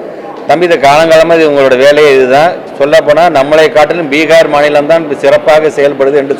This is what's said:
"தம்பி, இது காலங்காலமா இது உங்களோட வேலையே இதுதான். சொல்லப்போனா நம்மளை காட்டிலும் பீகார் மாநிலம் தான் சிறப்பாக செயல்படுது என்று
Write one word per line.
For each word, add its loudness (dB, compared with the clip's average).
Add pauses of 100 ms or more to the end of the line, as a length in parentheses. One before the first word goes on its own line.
(460)
"தம்பி, 0
இது 0
காலங்காலமா 2
இது 2
உங்களோட 2
வேலையே 2
இதுதான். 0 (260)
சொல்லப்போனா 0 (140)
நம்மளை 0
காட்டிலும் -2
பீகார் 2
மாநிலம் 0
தான் 0 (200)
சிறப்பாக 2
செயல்படுது -2
என்று -4